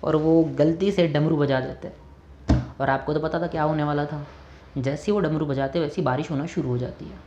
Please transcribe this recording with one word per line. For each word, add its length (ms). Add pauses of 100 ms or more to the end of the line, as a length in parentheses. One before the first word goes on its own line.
और 120
वो 260 (120)
गलती 380
से 160
डमरू 280
बजा 240
देते 280
हैं। 920
और 100
आपको 240
तो 60
पता 200
था 60
क्या 160
होने 220
वाला 220
था, 200 (520)
जैसे 280
ही 60
वो 80
डमरू 260
बजाते 340
वैसे 160
ही 60
बारिश 280
होना 160
शुरू 220
हो 100
जाती 260
है। 220